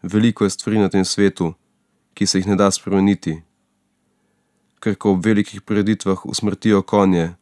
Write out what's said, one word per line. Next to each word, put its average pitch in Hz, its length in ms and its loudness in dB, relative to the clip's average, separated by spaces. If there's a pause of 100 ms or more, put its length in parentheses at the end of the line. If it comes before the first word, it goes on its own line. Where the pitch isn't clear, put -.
Veliko 107 420 0
je 98 60 2
stvari 107 300 -4
na 98 100 2
tem 95 160 0
svetu, 92 480 -2 (600)
ki 101 120 -2
se 95 140 0
jih 95 80 -4
ne 101 80 0
da 98 160 4
spremeniti. 95 680 0 (1400)
Ker 104 160 -2
ko 104 160 0
ob 92 140 0
velikih 101 360 0
prireditvah 101 640 -2
usmrtijo 101 560 0
konje 92 600 2